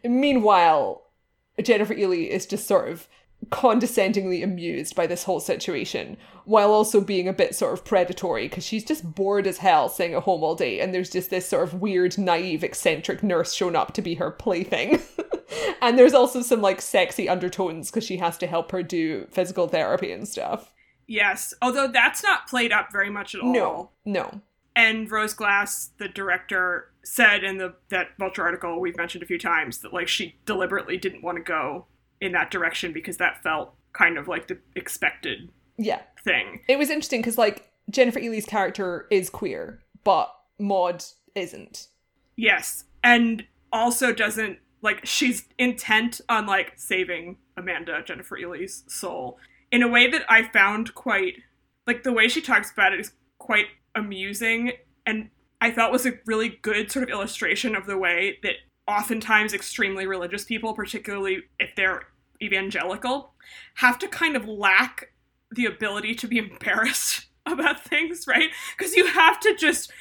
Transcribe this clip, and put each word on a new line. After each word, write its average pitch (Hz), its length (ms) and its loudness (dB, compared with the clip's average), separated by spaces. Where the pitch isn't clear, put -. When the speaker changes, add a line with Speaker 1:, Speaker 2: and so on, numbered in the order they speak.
Speaker 1:
And 247 180 2
meanwhile, 185 800 6
Jennifer 214 320 4
Ehle 185 340 0
is 180 160 -4
just - 220 -6
sort - 240 4
of - 180 -12
condescendingly 208 920 2
amused 170 540 -4
by 170 100 2
this 170 180 -4
whole 180 160 -2
situation, - 760 -4
while 208 260 6
also 214 280 6
being 185 280 0
a 190 40 -2
bit - 220 0
sort 175 200 0
of - 100 -10
predatory, 175 640 0
'cause - 160 -8
she's 220 200 -4
just 175 300 -4
bored 196 320 2
as 185 120 -2
hell 170 320 6
sitting 170 240 -2
at 147 80 0
home 170 200 0
all 160 120 0
day, 123 260 -2
and 185 140 -2
there's 180 160 -2
just 180 180 -4
this 185 180 -2
sort 165 160 2
of 180 180 -2
weird, 180 360 2
naive, 170 480 0
eccentric - 580 -2
nurse 175 300 2
shown 175 240 0
up - 160 0
to - 100 -2
be 170 120 -4
her - 160 -4
plaything. 180 760 0
<laughs> - 60 -20
And 240 160 6
there's 254 160 12
also 269 260 6
some, 226 220 2
like, 190 180 4
sexy 185 480 0
undertones 180 640 -2
'cause 220 140 -2
she 185 120 -6
has 170 220 -2
to 180 80 -4
help 170 260 -2
her 185 100 -2
do 160 480 -4
physical 180 380 -2
therapy - 420 0
and 202 160 -10
stuff. - 460 -8
Speaker 2:
Yes, 208 540 -2
although 254 260 2
that's 247 360 2
not 403 260 0
played 233 240 0
up 208 180 0
very 202 200 -2
much 202 240 -10
at 196 80 -8
all. 247 100 2
Speaker 1:
No, 185 380 -2
no. 202 340 -4
Speaker 2:
And 220 360 4
Rose 214 240 -2
Glass, 202 640 -2
the 202 100 -8
director, 185 800 -4
said 208 400 4
in 190 140 -4
the, 180 160 -8
that 180 280 -4
Vulture 190 240 -4
article 170 380 -4
we've 175 160 -4
mentioned 175 260 -8
a 175 40 -14
few 170 120 -4
times, 165 400 -2
that, - 140 -14
like, 175 160 -4
she - 280 -4
deliberately 185 500 -2
didn't 190 260 -6
want 175 140 -6
to 165 80 -8
go 160 420 -4
in 185 120 -4
that 165 180 0
direction 170 420 -4
because 170 260 -10
that - 240 0
felt 156 320 -4
kind 170 240 4
of 143 100 -8
like 170 220 -6
the 185 100 -8
expected - 760 -6
Speaker 1:
Yeah. 214 240 -4
Speaker 2:
thing. 110 440 -2
Speaker 1:
It 269 100 4
was 285 100 2
interesting 294 340 -4
'cause, 226 140 -4
like, 208 340 0
Jennifer 240 300 2
Ehley's 220 260 -6
character 190 640 -4
is 190 180 2
queer, - 540 -8
but 175 300 2
Maud 180 460 0
isn't. - 540 -10
Speaker 2:
Yes, 208 480 0
and 233 440 4
also 240 420 2
doesn't, 214 440 -2
like, 214 240 -2
she's - 420 -2
intent 240 680 0
on, 214 180 0
like, 196 300 -2
saving 180 600 -6
Amanda, 165 460 -6
Jennifer - 360 -12
Ehley's 175 480 -12
soul, 247 520 -10
in 240 100 4
a 240 60 4
way 240 200 6
that 294 200 0
I 226 160 8
found 214 500 0
quite, 196 420 -2
like, 240 180 -2
the 254 80 0
way 220 160 4
she 311 120 0
talks 214 300 0
about 196 220 2
it 185 80 -2
is - 120 -12
quite 208 280 0
amusing, 214 800 -2
and 220 240 -4
I 233 100 4
felt 233 220 2
was 247 140 2
a 247 200 -2
really 220 220 0
good 214 300 -2
sort 269 100 -2
of 254 60 -4
illustration 208 640 -4
of 190 120 -6
the 196 120 -4
way 180 440 0
that 202 140 -4
oftentimes 214 680 0
extremely 196 520 -6
religious 190 380 -6
people, 220 300 -6
particularly 196 680 -6
if 208 180 -4
they're 190 260 -2
evangelical, 196 920 -4
have 247 240 4
to 392 80 -6
kind 311 280 0
of 208 100 -4
lack 208 680 2
the 240 140 -2
ability 214 520 -4
to 240 120 -10
be 233 100 0
<laughs> 214 120 -2
embarrassed - 760 -2
about 302 360 -2
things, 330 440 -4
right? 262 240 0
'Cause 370 180 -6
you 359 120 6
have 339 340 4
to 427 140 4
just - 360 0